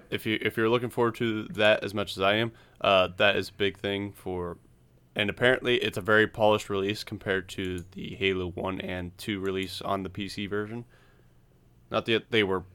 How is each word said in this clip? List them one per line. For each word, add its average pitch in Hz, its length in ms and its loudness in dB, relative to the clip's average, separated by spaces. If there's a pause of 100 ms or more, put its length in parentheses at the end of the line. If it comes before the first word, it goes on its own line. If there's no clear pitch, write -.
(100)
if - 160 -4
you, 110 160 2
if - 140 0
you're 113 120 4
looking 120 220 2
forward 117 260 2
to 110 320 -2
that 104 340 4
as 98 120 -6
much 101 220 -4
as 95 60 -8
I 98 120 4
am, 113 180 0 (300)
uh, 92 340 6
that 104 200 4
is 98 120 -2
a - 60 -16
big 98 240 -2
thing 101 340 -4
for, 90 460 -8 (560)
and 104 160 -2
apparently 123 460 2
it's 107 200 -2
a 104 60 -6
very 107 240 4
polished 104 420 2
release 101 340 -2
compared 95 480 -4
to 90 420 -6
the - 240 -12
Halo 95 340 0
one 95 320 -6
and 90 340 -8
two 101 240 -6
release 95 400 -4
on 98 220 -4
the 92 80 -6
P 95 180 -8
C 104 180 -8
version. 104 380 -6 (1040)
Not 113 160 -2
that 113 240 0
they 113 120 4
were 95 220 0 (100)